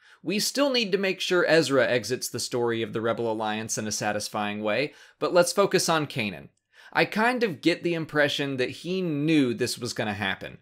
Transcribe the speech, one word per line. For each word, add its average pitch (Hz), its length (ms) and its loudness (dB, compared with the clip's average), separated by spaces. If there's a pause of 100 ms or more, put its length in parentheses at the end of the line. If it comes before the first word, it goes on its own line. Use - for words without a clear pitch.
(220)
We 202 180 -2
still 277 300 0
need 233 220 0
to 196 60 2
make 190 240 -2
sure 180 240 2
Ezra 139 420 4
exits 120 400 0
the 117 140 -6
story 117 400 0
of 107 100 -4
the 113 80 -4
Rebel 113 320 0
Alliance 110 460 -4
in 110 100 -4
a 107 40 -4
satisfying 104 720 -4
way, 113 320 0 (240)
but 147 160 -2
let's 175 200 4
focus 190 340 2
on 160 200 0
Kanan. 98 420 -6 (420)
I 165 140 4
kind 220 360 0
of 185 200 -2
get 165 220 2
the 170 100 0
impression 147 640 0
that 123 120 0
he 180 320 -6
knew 151 520 2
this 117 260 -2
was 117 140 -6
gonna 107 200 -2
happen. 95 480 -4